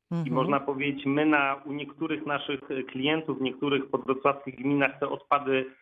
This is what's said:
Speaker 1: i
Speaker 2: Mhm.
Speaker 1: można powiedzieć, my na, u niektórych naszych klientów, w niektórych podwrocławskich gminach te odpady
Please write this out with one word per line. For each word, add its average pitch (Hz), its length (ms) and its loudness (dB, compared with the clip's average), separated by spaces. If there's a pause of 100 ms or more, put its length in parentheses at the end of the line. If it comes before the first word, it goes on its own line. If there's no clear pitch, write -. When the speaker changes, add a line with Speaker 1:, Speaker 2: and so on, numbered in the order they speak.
(100)
Speaker 1:
i 175 40 -4
Speaker 2:
Mhm. 165 200 -2
Speaker 1:
można 139 260 2
powiedzieć, 139 460 -2
my 143 200 4
na, 139 380 4
u 143 80 -8
niektórych 147 540 -6
naszych 143 340 -2 (280)
klientów, 147 500 0
w 127 40 -2
niektórych 135 480 0
podwrocławskich 135 680 0
gminach 139 420 2
te 139 100 -2
odpady 135 560 0 (180)